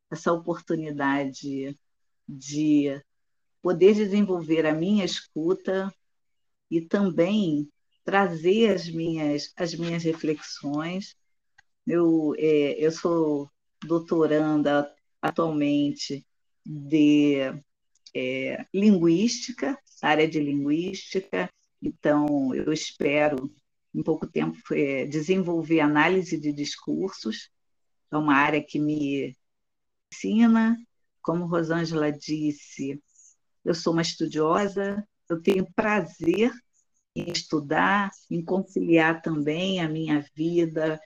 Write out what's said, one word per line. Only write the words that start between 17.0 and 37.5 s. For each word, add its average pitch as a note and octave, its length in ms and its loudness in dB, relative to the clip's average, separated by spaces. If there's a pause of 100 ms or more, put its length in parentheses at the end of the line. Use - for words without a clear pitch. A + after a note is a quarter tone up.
é, C3 600 -6
linguística, G3+ 1040 2 (240)
área D#3 260 4
de D#3 120 -4
linguística, E3+ 1080 -4 (320)
então D3 720 0
eu D3 180 -2
espero, D3 800 -2 (420)
em D#3 100 -4
pouco - 240 -2
tempo, D#3+ 300 -4 (160)
é, C#3 320 0
desenvolver E3 720 0
análise D#3+ 600 2
de D3 120 -2
discursos, D#3 1000 -6 (640)
é D3+ 60 -4
uma D3+ 180 2
área D3 280 2
que D3 160 -6
me C#3+ 560 -4 (760)
ensina, A3+ 640 2 (440)
como F3 240 -2
Rosângela E3 640 0
disse, D3 880 -6 (640)
eu E3+ 120 0
sou E3 180 0
uma E3 80 2
estudiosa, F#3 1080 -2 (220)
eu E3 120 -4
tenho F#3 320 0
prazer G#3 800 0 (640)
em G2+ 160 -6
estudar, F3 800 0 (200)